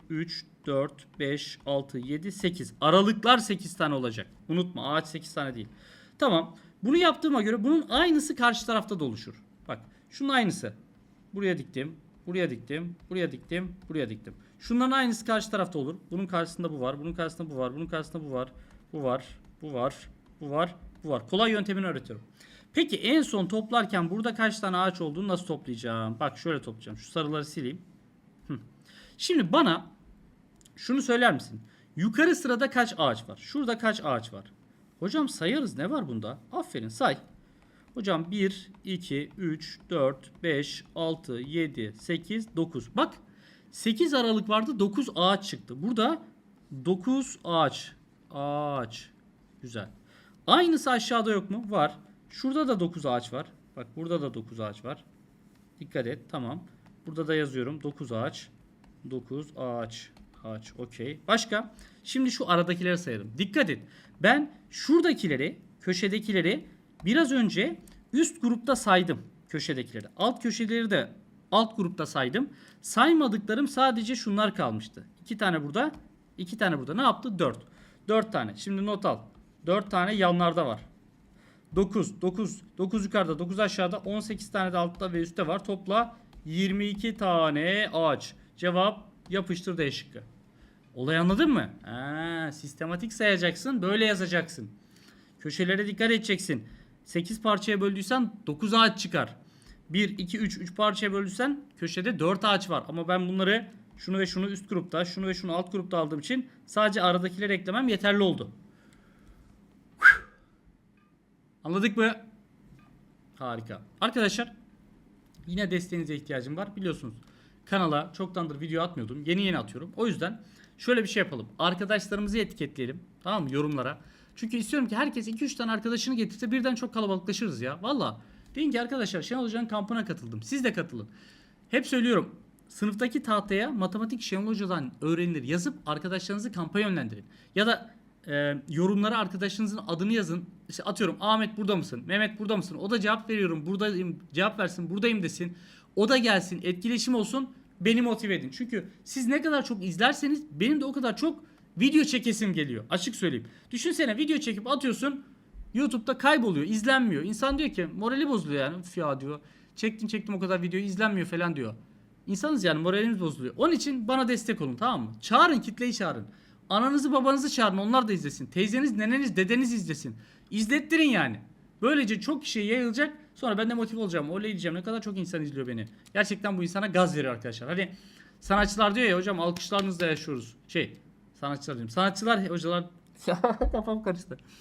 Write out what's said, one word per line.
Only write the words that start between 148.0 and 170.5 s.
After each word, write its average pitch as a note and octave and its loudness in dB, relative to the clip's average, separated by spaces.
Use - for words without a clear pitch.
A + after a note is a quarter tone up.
motive A3 0
edin. C3 -4
Çünkü A3 -6
siz B3+ -4
ne C#4+ 2
kadar D4+ 2
çok G3 -6
izlerseniz C#4 2
benim A#3+ 2
de C4 -2
o C#4 -4
kadar B3 -2
çok - 0
video C#4 6
çekesim A3 2
geliyor. C3 -2
Açık F#3 -2
söyleyeyim. D3 -2
Düşünsene, B3 0
video D4+ 2
çekip G#3+ -4
atıyorsun, C4+ 0
YouTube'da B3+ 0
kayboluyor, A#3 4
izlenmiyor. G#3+ 2
İnsan A3 0
diyor D4+ 0
ki, F3 -2
morali C4 0
bozuluyor D3+ 0
yani. D3+ -2
"Üf - -14
ya," D3 0
diyor. C#3+ -8
"Çektim A3 -4
çektim G#3 -4
o F3+ -4
kadar F#3 0
video, F3+ -2
izlenmiyor," G3 0
falan E3+ -2
diyor. A2+ -4
İnsanız C4 0
yani, D#3+ 4
moralimiz G3+ 2
bozuluyor. C3+ -4
Onun E4 4
için B3+ -2
bana C4 2
destek A#3 -2
olun, C3 -2
tamam G#3 0
mı? A2 -6
Çağırın, C#4 6
kitleyi B3 -4
çağırın. C3+ -4
Ananızı C4 4
babanızı C4+ 4
çağırın, G#3 2
onlar A3+ 4
da G#3 0
izlesin. C#3+ -4
Teyzeniz, A3 2
neneniz, A3 0
dedeniz A#3 2
izlesin. D#3+ -4